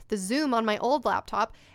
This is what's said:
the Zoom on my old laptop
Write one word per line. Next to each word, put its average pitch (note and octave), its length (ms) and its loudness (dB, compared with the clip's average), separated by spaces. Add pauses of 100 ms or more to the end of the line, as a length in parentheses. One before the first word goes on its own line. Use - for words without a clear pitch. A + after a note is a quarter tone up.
the A3 80 -2
Zoom B3 360 0
on A3+ 120 2
my G#3+ 140 0
old B3+ 260 0
laptop G3+ 500 -2 (200)